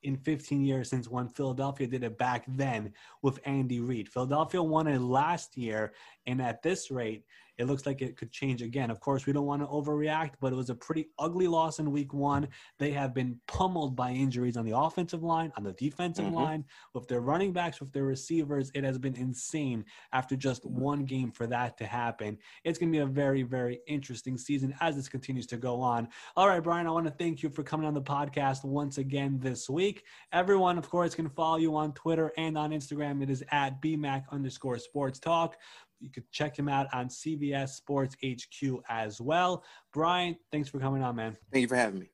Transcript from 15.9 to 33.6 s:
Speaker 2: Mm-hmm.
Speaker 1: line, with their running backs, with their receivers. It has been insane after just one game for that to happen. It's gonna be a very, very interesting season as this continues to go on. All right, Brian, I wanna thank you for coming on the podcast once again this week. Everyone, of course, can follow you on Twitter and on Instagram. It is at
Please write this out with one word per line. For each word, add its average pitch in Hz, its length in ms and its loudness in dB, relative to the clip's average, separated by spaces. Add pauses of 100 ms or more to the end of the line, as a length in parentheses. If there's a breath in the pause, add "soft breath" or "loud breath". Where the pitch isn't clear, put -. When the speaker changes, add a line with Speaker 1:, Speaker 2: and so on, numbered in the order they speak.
Speaker 2:
Mm-hmm. 151 100 0
Speaker 1:
line, 156 300 0 (300 loud breath)
with 127 120 -8
their 123 140 0
running 170 320 2
backs, 175 260 -2
with 135 140 -12
their 139 120 0
receivers. 139 680 0
It 139 80 -2
has 131 160 0
been 131 160 -2
insane 127 680 -2 (280 loud breath)
after 131 240 0
just 135 300 -2
one 139 380 0
game 131 260 -2
for 117 160 -6
that 120 320 -2
to 110 80 -6
happen. 117 520 -4 (260 loud breath)
It's 165 140 0
gonna 165 140 2
be 156 60 4
a 147 80 4
very, 135 360 4
very 123 440 -2
interesting 131 500 -4
season 135 440 0
as 160 160 2
this 135 120 -6
continues 131 400 -6
to 120 80 -6
go 123 240 -2
on. 120 280 2 (280 loud breath)
All 190 120 8
right, 180 140 4
Brian, 170 260 2
I - 20 2
wanna 160 260 0
thank 165 260 -2
you 160 80 0
for 147 120 -6
coming 156 240 -2
on 151 80 0
the 143 80 0
podcast 139 640 0
once 143 340 -2
again 139 400 0
this 127 320 -4
week. 190 340 0 (280 loud breath)
Everyone, 180 440 6
of 165 140 -4
course, 175 240 2
can 165 140 -2
follow 160 300 2
you 160 180 4
on 151 160 0
Twitter 160 440 0
and 160 220 0
on 151 140 0
Instagram. 143 500 -2
It 135 80 0
is 135 220 -2
at 135 280 0